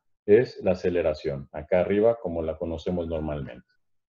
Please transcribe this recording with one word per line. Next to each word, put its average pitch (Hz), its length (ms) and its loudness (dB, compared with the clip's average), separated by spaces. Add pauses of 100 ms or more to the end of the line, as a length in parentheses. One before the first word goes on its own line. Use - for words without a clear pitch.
(260)
es 113 360 6
la 95 100 2
aceleración. 80 800 -2
Acá 78 280 0
arriba, 104 400 2
como 85 220 -4
la 80 140 -4
conocemos 85 520 -4
normalmente. 73 580 -6 (440)